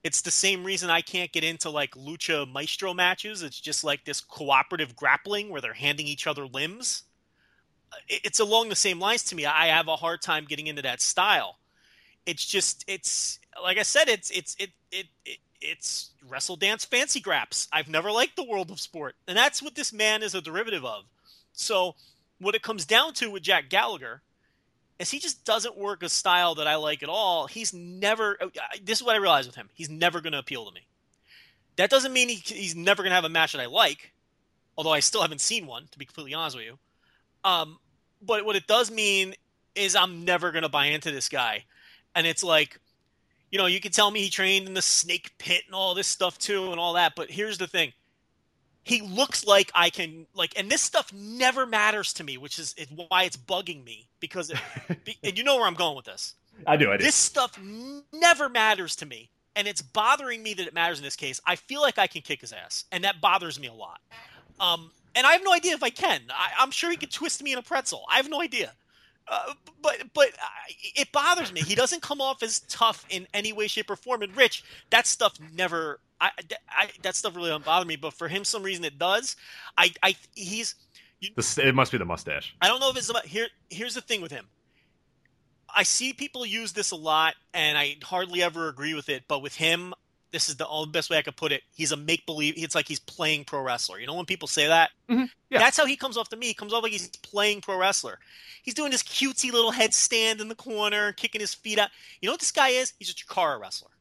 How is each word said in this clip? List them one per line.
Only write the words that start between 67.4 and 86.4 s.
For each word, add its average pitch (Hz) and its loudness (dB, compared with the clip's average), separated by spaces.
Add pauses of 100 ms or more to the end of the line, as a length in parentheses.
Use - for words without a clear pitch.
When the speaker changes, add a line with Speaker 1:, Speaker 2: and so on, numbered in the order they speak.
Speaker 1:
me 277 -4
in 254 -2
a 240 -8
pretzel. - -4
I 202 4
have 269 2
no 302 -4
idea. 240 -4 (560)
Uh, - -2 (280)
but, 294 0 (100)
but 277 6 (120)
I, - -10 (240)
it 277 0
bothers 294 2
me. 170 -4
He 175 2
doesn't 262 2
come 285 -6
off 269 -2
as 226 -2
tough - 0
in 185 -8
any 208 -4
way, 214 -2
shape, - -4
or 202 -4
form. 233 -4
And 196 -8
Rich, 247 4 (260)
that 233 6
stuff - 2 (200)
never, 165 -2 (200)
I, 185 4 (380)
I, 202 0 (140)
that 185 -4
stuff 180 -4
really 175 -2
doesn't 151 -4
bother 175 4
me. 160 -4
But 143 -8
for 170 -8
him, 196 -4
some 196 -2
reason 180 -4
it 143 -6
does. 202 0 (420)
I, 180 6 (100)
I, 190 4 (180)
he's. 214 -8 (460)
You - -10
Speaker 2:
The 117 0
s-, - -2
it 135 6
must 131 4
be 123 0
the 90 0
mustache. 82 -6
Speaker 1:
I 180 4
don't 247 4
know 269 2
if 254 -6
it's 240 -4
about, 233 -2
here, 202 -4 (220)
here's 214 -8
the 254 -6
thing 220 -2
with 160 -10
him. 110 -14 (1300)
I 208 4
see 262 0
people 262 -8